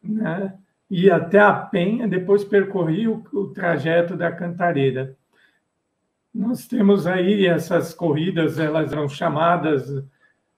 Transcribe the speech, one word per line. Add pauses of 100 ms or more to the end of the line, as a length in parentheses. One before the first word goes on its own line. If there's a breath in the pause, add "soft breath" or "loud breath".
né? (320)
Ia
até
a
Penha,
depois
percorria
o, (100)
o
trajeto
da
Cantareira. (1160)
Nós
temos
aí
essas
corridas,
elas
eram
chamadas, (560)